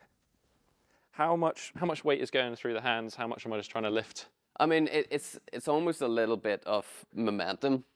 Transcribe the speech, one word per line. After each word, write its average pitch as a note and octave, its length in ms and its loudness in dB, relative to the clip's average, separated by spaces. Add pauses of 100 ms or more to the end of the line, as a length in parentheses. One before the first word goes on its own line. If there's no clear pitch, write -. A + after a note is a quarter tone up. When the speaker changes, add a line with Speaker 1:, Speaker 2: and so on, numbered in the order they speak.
(1120)
Speaker 1:
How E3+ 240 2
much, - 400 -2
how F3 100 -2
much D#3 180 -4
weight C#3+ 160 4
is B2+ 100 -2
going B2 260 0
through A#2+ 180 -4
the A2+ 60 -2
hands? A2+ 340 -2
How A#2 140 -6
much A#2 180 -8
am A2+ 60 -4
I G#2+ 60 -2
just G2+ 120 -8
trying A2 140 -2
to G#2 60 0
lift? - 360 -2 (320)
Speaker 2:
I D3+ 80 4
mean, D#3+ 220 4
it, D3+ 220 0
it's, - 280 -6 (140)
it's B2 160 -6
almost D#3+ 320 2
a C3 80 0
little A2+ 280 2
bit G2+ 280 -2
of G#2 220 0 (280)
momentum. G#2+ 720 0 (120)